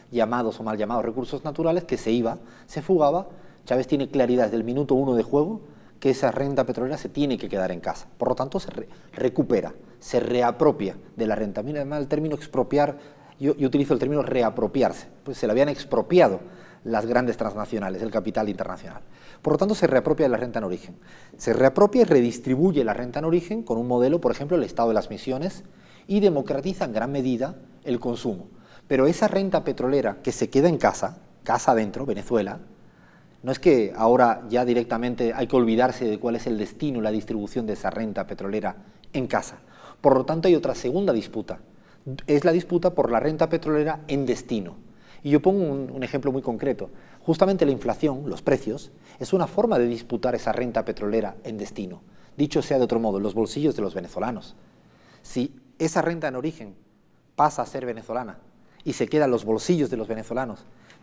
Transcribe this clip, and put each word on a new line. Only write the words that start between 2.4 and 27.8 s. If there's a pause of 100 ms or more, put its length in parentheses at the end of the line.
se
fugaba, (380)
Chávez
tiene
claridad
desde
el
minuto
uno
de
juego (400)
que
esa
renta
petrolera
se
tiene
que
quedar
en
casa. (100)
Por
lo
tanto,
se
re-, (240)
recupera, (260)
se
reapropia (220)
de
la
renta.
Mira,
además
el
término
expropiar, (400)
yo,
yo
utilizo
el
término
reapropiarse, (180)
pues
se
le
habían
expropiado (460)
las
grandes
transnacionales,
el
capital
internacional. (400)
Por
lo
tanto,
se
reapropia
de
la
renta
en
origen. (400)
Se
reapropia
y
redistribuye
la
renta
en
origen
con
un
modelo,
por
ejemplo,
el
Estado
de
las
Misiones, (420)
y
democratiza
en
gran
medida (260)